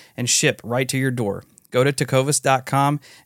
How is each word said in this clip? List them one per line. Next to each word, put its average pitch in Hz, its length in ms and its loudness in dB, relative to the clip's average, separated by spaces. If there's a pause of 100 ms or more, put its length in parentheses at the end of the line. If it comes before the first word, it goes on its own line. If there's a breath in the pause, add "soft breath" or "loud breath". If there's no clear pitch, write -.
(180 loud breath)
and 123 100 -4
ship - 340 0
right 127 260 -2
to 131 100 -4
your 131 120 0
door. 113 340 -4 (260)
Go 127 120 2
to 135 100 2
tecovas 135 500 0
dot 135 240 0
com 139 340 2 (260 loud breath)